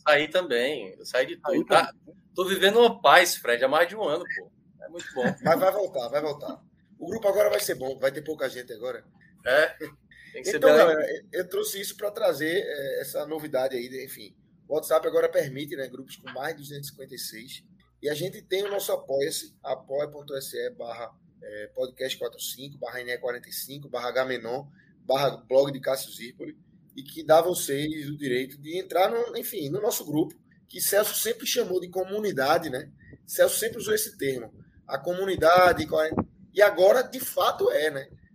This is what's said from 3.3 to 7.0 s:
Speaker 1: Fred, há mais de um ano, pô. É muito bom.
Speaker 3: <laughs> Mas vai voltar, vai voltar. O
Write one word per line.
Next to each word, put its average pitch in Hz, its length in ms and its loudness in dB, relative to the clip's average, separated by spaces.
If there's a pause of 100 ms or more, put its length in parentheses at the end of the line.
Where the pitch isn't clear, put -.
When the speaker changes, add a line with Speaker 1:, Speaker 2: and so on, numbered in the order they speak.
Speaker 1:
Fred, 120 280 0
há 131 40 4
mais 160 220 2
de 202 60 -12
um 220 80 -6
ano, 160 200 -2 (140)
pô. - 140 -16 (320)
É - 60 -14
muito - 160 -14 (100)
bom. 127 80 -2
Speaker 3:
<laughs> - 200 -2
Mas 165 160 4
vai 190 120 4
voltar, 175 380 -4
vai 143 120 0
voltar. 139 400 -6 (380)
O - 80 -12